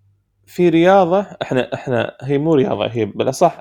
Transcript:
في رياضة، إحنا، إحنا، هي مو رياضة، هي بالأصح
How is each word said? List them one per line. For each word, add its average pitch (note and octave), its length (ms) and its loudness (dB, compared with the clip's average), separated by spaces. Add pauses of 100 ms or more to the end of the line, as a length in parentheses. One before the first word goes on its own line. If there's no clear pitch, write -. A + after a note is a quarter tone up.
(460)
في F3 240 0
رياضة، F3+ 560 4 (160)
إحنا، - 320 -4
إحنا، B2 480 -4
هي C#3 160 -2
مو D#3 160 0
رياضة، A2+ 340 0
هي A2+ 180 -2
بالأصح A#2 560 -2